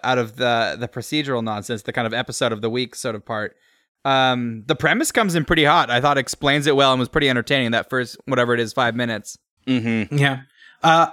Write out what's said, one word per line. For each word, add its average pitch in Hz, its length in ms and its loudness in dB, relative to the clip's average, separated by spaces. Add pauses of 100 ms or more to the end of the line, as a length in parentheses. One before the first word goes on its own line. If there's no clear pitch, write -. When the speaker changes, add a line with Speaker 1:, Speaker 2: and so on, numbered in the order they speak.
Speaker 1:
out 127 140 2
of 113 180 -4
the, 117 420 0
the 117 100 -6
procedural 135 540 -4
nonsense, 110 400 -6
the 131 100 -8
kind 120 140 -2
of 110 80 -4
episode 120 380 -2
of 104 80 -6
the 110 100 -2
week 123 240 -4
sort 117 200 -8
of 107 100 -12
part. 107 320 -8 (480)
Um, 123 600 0
the 151 100 -2
premise 170 360 0
comes 202 220 0
in 160 100 2
pretty 160 200 2
hot. 147 260 4
I 120 100 2
thought 143 180 2
explains 143 480 -2
it 147 100 4
well 135 160 6
and 127 80 0
was 120 80 -2
pretty 147 200 0
entertaining 123 440 0
that 110 180 -2
first, 127 260 -4 (100)
whatever 123 280 2
it 120 60 0
is, 110 120 -2
five 120 220 0
minutes. 117 420 -6 (300)
Speaker 2:
Mm-hmm. 117 500 0
Speaker 3:
Yeah. 139 240 2 (420)
Uh, 165 300 4